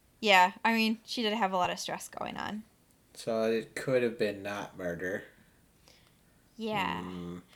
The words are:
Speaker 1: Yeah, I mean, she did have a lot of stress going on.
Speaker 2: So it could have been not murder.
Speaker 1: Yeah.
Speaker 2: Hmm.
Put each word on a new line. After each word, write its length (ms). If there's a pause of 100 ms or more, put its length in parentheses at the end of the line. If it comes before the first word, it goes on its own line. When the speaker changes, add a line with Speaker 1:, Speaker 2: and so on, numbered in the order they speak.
(200)
Speaker 1:
Yeah, 320 (100)
I 120
mean, 320
she 160
did 100
have 220
a 20
lot 140
of 80
stress 320
going 260
on. 280 (520)
Speaker 2:
So 280
it 320
could 260
have 160
been 240
not 340
murder. 460 (1300)
Speaker 1:
Yeah. 440
Speaker 2:
Hmm. 360 (200)